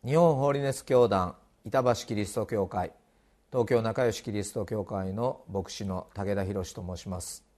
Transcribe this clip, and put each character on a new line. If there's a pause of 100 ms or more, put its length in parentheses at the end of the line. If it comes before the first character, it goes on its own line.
日
本
ホ
ー
リ
ネ
ス
教
団 (280)
板
橋 (140)
キ
リ
ス
ト
教
会、 (580)
東
京
仲
良
し
キ
リ
ス
ト
教
会
の
牧
師
の
武
田
博
と
申
し
ま
す。 (120)